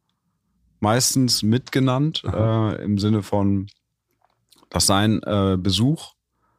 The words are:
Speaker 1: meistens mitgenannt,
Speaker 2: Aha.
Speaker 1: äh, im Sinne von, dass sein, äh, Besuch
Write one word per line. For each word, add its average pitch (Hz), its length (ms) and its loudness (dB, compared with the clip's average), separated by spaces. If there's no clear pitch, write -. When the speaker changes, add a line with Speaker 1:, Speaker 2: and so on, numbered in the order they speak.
Speaker 1:
meistens 120 600 0
mitgenannt, 131 840 0
Speaker 2:
Aha. 110 480 0
Speaker 1:
äh, 50 100 -8
im 101 160 0
Sinne 104 240 0
von, 98 440 -2
dass - 160 -2
sein, 101 380 2
äh, 98 340 0
Besuch 101 560 -2